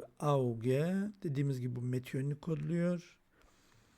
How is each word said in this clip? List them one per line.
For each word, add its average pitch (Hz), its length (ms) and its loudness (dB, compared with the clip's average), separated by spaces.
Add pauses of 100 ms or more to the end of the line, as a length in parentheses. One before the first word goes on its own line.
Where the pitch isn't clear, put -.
(180)
A 147 220 4
U 120 200 0
G. 139 340 2 (280)
Dediğimiz 139 380 0
gibi 123 160 -2
bu 120 60 -6
metionini 127 520 -2
kodluyor. 165 840 -2 (800)